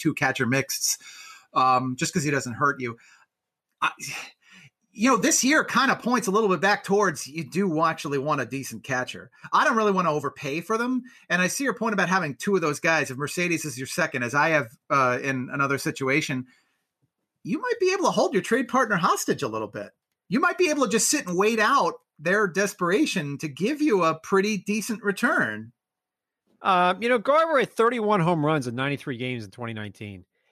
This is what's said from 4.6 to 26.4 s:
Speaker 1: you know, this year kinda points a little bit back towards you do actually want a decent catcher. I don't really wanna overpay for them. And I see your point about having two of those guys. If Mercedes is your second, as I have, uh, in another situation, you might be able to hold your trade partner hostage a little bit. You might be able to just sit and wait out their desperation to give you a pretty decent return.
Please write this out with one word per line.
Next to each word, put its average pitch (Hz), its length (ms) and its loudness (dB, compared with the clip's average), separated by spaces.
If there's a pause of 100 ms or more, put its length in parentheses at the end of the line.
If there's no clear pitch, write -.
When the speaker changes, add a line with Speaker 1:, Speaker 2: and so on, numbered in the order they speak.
Speaker 1:
you 233 200 2
know, 240 40 6
this 233 300 2
year 277 180 4
kinda 240 320 2
points 240 320 -2
a 190 40 0
little 208 180 2
bit 175 100 2
back 196 240 2
towards 190 440 0
you 156 220 -10
do 160 340 0
actually 156 340 -2
want 139 240 -2
a 120 40 -2
decent 113 380 -10
catcher. 123 460 -6 (240)
I 202 100 4
don't 269 140 2
really 208 140 2
wanna 180 200 2
overpay 143 500 -4
for 220 160 -4
them. 247 260 -2 (260)
And 175 120 0
I 180 60 2
see 277 160 -4
your 240 120 0
point 220 180 -2
about 185 160 0
having 175 260 0
two 202 200 0
of 175 60 2
those 147 200 0
guys. 160 300 2
If 123 60 -8
Mercedes 165 460 -2
is 131 140 -8
your 131 100 -8
second, 151 360 -2
as 113 100 -2
I 151 160 4
have, 143 260 0 (140)
uh, 135 320 2
in 131 320 -4
another 139 240 0
situation, 139 680 -2 (960)
you 254 180 -4
might 494 180 -2
be 370 140 2
able 381 120 -2
to 220 60 4
hold 302 220 2
your 185 100 2
trade 247 240 0
partner 226 300 2
hostage 202 460 0
a 123 40 -4
little 110 220 -4
bit. 101 220 -12 (380)
You 208 120 2
might 370 160 2
be 349 120 4
able 294 160 2
to 202 60 -2
just - 180 2
sit 294 180 0
and 180 100 -2
wait 220 220 2
out 226 340 4 (260)
their 190 280 2
desperation 185 920 0
to 160 100 -6
give 208 320 -2
you 220 240 4
a 156 160 2
pretty 202 380 2
decent 208 460 -4
return. 190 680 -2 (920)